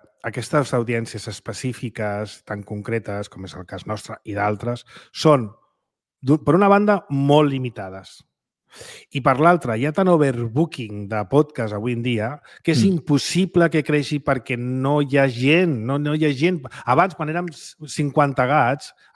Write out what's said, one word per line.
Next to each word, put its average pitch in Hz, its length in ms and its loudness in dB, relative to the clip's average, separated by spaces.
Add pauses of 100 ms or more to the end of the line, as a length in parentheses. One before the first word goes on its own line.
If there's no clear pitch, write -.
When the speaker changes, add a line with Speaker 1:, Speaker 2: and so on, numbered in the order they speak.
(220)
Speaker 1:
aquestes 123 500 -2
audiències 117 560 -4
específiques 107 1160 -8
tan 101 160 -10
concretes, 104 680 -8
com 95 160 -16
és 87 140 -14
el 92 100 -14
cas 95 180 -12
nostre 107 380 -10
i 104 140 -12
d'altres, 107 480 -4 (260)
són, 131 380 4 (720)
d'u-, 135 200 2
per 147 140 4
una 196 140 4
banda, 202 400 4
molt 143 400 4
limitades. 110 720 -10 (920)
I 135 80 -4
per 131 160 4
l'altra, 156 400 4
hi 123 80 0
ha 156 80 -6
tant 185 160 2
overbooking 120 960 0
de 107 220 -2
podcast 135 420 0
avui 110 240 -4
en 117 80 -6
dia 113 220 -2 (360)
que 165 120 2
és 151 100 4
Speaker 2:
Mm. 190 140 4
Speaker 1:
impossible 170 720 2
que 160 120 0
creixi 147 380 -2
perquè 131 380 -2
no 131 420 0
hi 139 160 0
ha 139 100 6
gent, 131 600 2
no, 135 120 -2
no 147 160 -2
hi 156 120 0
ha 147 100 2
gent. 170 240 0 (240)
Abans, 165 320 2
quan 156 140 -6
érem 175 180 -4
s-, - 260 -18 (140)
cinquanta 139 580 0
gats, 131 460 0 (240)